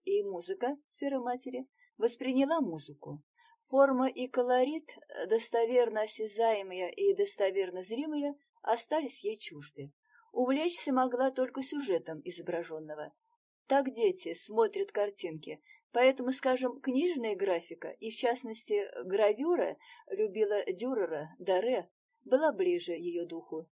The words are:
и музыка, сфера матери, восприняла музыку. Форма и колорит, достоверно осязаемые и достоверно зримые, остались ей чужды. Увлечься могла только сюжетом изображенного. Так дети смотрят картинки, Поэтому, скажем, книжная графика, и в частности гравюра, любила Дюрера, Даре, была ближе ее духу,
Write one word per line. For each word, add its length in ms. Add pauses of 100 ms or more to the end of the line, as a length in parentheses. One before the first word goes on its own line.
и 200
музыка, 520 (120)
сфера 320
матери, 460 (300)
восприняла 640
музыку. 640 (460)
Форма 420
и 180
колорит, 640 (380)
достоверно 760
осязаемые 920
и 220
достоверно 680
зримые, 520 (280)
остались 640
ей 140
чужды. 540 (400)
Увлечься 600
могла 380
только 320
сюжетом 640
изображенного. 880 (560)
Так 240
дети 420
смотрят 580
картинки, 680 (320)
Поэтому, 400
скажем, 480
книжная 540
графика, 540 (120)
и 100
в 40
частности 760 (160)
гравюра, 720 (320)
любила 640
Дюрера, 680
Даре, 500 (360)
была 280
ближе 400
ее 320
духу, 420 (120)